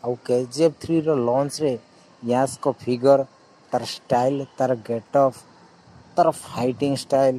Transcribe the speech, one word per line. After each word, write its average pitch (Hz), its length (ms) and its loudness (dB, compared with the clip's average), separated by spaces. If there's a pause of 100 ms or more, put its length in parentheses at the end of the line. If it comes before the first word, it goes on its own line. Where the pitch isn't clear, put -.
ଆଉ 127 100 -4 (120)
କେଜିଏଫ୍ 127 560 0
ଥ୍ରୀର 160 340 -2
ଲଞ୍ଚରେ 135 580 0 (500)
ୟାସ୍ଙ୍କ 127 480 -2
ଫିଗର, 127 480 2 (520)
ତାର 120 120 -2
ଷ୍ଟାଇଲ, 127 540 -2 (200)
ତାର 131 180 0
ଗେଟଅପ୍, 120 640 -2 (760)
ତାର 170 200 4
ଫାଇଟିଂ 131 640 -4
ଷ୍ଟାଇଲ 135 440 2